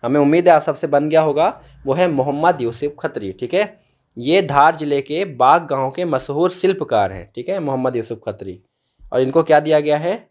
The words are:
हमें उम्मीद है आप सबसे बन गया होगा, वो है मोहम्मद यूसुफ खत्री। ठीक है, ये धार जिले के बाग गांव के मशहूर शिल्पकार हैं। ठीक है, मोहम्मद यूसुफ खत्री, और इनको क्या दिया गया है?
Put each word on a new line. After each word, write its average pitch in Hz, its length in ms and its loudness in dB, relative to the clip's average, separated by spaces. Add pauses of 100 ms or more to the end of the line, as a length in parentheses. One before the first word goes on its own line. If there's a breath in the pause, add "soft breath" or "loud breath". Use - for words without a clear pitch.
हमें 131 160 0
उम्मीद 156 280 4
है 175 60 8
आप 151 100 4
सबसे 160 240 -4
बन 147 220 0
गया 160 120 4
होगा, 156 260 0 (380 soft breath)
वो 135 80 0
है 180 160 2
मोहम्मद 147 520 0
यूसुफ 120 380 -6
खत्री। 104 320 -8
ठीक 117 220 -8
है, 208 260 -2 (380 soft breath)
ये 147 260 2
धार 147 320 4
जिले 147 260 -2
के 147 240 -4
बाग 147 420 2
गांव 135 240 -2
के 175 140 -6
मशहूर 156 460 -2
शिल्पकार 160 600 0
हैं। 92 240 -16
ठीक 120 140 -12
है, 196 100 -4
मोहम्मद 131 360 -4
यूसुफ 113 300 -8
खत्री, 95 340 -12 (440)
और - 180 -2
इनको 135 220 2
क्या 156 160 4
दिया 151 200 2
गया 147 180 0
है? 175 200 -4 (140)